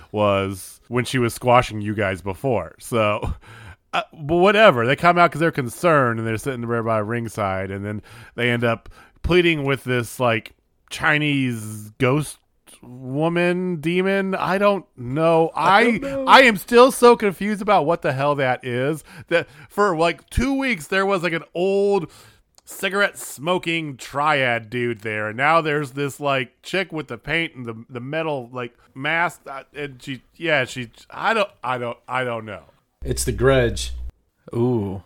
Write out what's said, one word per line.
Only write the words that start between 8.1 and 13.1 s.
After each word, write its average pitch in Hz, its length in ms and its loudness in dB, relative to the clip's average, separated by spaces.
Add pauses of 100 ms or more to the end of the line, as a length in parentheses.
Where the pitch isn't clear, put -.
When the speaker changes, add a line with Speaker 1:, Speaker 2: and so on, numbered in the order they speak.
Speaker 1:
they 120 160 -2
end 120 120 0
up 117 280 -2 (320)
pleading 170 420 2
with 135 200 -2
this, 123 360 -4
like, 113 320 0 (380)
Chinese 127 1080 -2
ghost 135 400 0 (440)
woman, 170 960 -2